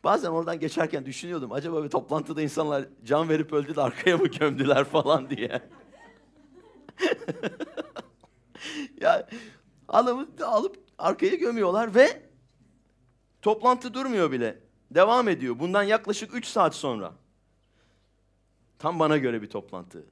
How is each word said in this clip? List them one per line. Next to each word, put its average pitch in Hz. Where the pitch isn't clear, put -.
Bazen 160
oradan 165
geçerken 156
düşünüyordum. 135
Acaba 151
bir 143
toplantıda 151
insanlar 147
can 151
verip 156
öldü 147
de 147
arkaya 165
mı 185
gömdüler 139
falan 139
diye. -
<laughs> -
Ya -
adamı 247
alıp 247
arkaya -
gömüyorlar 226
ve 277
toplantı 240
durmuyor 226
bile. 117
Devam 214
ediyor. 127
Bundan 185
yaklaşık 214
üç 240
saat 165
sonra. 107
Tam 165
bana 151
göre 120
bir 104
toplantı. 90